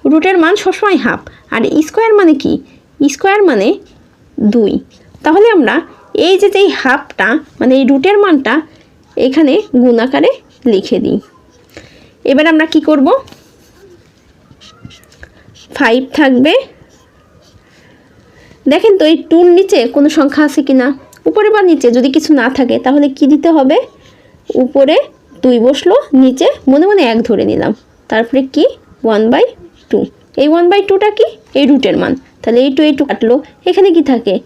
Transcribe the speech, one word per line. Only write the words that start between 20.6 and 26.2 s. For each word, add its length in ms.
কি 140
না? 60
উপরে 240
বা 60
নিচে 260
যদি 200
কিছু 140
না 60
থাকে 180
তাহলে 200
কি 160
দিতে 240
হবে? 200
উপরে 320
দুই 140
বসলো, 300